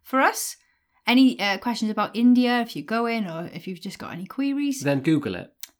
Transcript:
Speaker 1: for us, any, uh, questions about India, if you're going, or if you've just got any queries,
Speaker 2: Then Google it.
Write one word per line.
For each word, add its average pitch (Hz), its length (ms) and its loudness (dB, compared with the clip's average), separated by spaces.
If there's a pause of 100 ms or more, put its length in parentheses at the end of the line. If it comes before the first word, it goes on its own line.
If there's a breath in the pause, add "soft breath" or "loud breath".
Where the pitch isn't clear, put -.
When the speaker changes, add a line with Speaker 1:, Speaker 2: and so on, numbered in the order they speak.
Speaker 1:
for 262 200 -2
us, - 340 0 (500)
any, 254 340 6
uh, 196 200 0
questions 226 320 -2
about 208 240 -2
India, 247 460 4
if 233 140 -6
you're 147 80 -8
going, 226 440 -2
or 165 260 -8
if - 140 -12
you've 185 140 -10
just - 180 -12
got - 120 -12
any 170 140 -10
queries, 277 560 -2
Speaker 2:
Then 139 200 0
Google 139 340 0
it. 90 180 -12 (260)